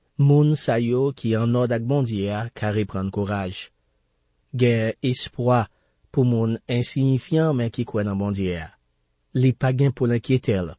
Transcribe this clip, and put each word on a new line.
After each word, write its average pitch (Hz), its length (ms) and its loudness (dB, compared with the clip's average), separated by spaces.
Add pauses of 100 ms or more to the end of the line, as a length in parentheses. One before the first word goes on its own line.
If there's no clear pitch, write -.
(200)
moun 147 380 6
sa 117 240 0
yo 123 360 0
ki 110 200 -2
an 117 200 0
òd 120 200 0
ak 117 80 -6
Bondye 113 480 -2
a 110 160 -6
ka 107 240 -4
reprann 98 400 -4
kouraj. 98 560 -4 (840)
Gen 117 520 0
espwa 123 600 0 (440)
pou 131 140 2
moun 113 320 0 (120)
ensinyifyan 135 880 0
men 117 160 -2
ki 120 140 -4
kwè 104 180 -2
nan 101 140 -2
Bondye 98 440 -2
a. 80 40 -14 (720)
Li 127 160 4
pa 131 240 0
gen 139 160 2
pou 123 160 0
lenkyete 120 480 0
l 87 220 -4